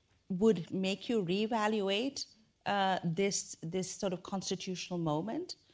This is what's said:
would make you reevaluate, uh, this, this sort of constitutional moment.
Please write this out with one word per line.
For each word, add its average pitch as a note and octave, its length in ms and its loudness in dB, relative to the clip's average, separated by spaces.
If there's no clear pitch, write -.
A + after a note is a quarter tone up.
would F#3 420 4
make F#3+ 380 -2
you A3 160 2
reevaluate, G#3+ 1000 0
uh, F#3+ 360 2
this, G3 600 0
this F3+ 280 -2
sort F#3+ 220 -2
of F3+ 100 -4
constitutional F#3 760 -4
moment. F3 580 0